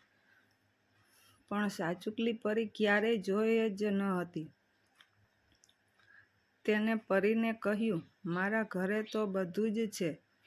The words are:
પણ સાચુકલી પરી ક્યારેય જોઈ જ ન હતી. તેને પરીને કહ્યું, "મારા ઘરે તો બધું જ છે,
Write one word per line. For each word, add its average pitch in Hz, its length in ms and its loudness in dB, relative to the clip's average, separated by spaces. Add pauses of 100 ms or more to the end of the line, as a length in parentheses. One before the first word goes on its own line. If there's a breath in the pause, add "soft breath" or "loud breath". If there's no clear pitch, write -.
(1500 soft breath)
પણ 208 180 -2
સાચુકલી 202 680 -2
પરી 220 320 -2
ક્યારેય 208 520 2
જોઈ 220 520 2
જ 196 140 -4
ન 202 180 0
હતી. 175 520 -2 (2000 loud breath)
તેને 220 300 2
પરીને 220 580 2
કહ્યું, 208 560 0 (160)
"મારા 196 380 0
ઘરે 202 400 -2
તો 220 220 -2
બધું 190 460 -2
જ 220 180 -2
છે, 175 320 -4 (240 soft breath)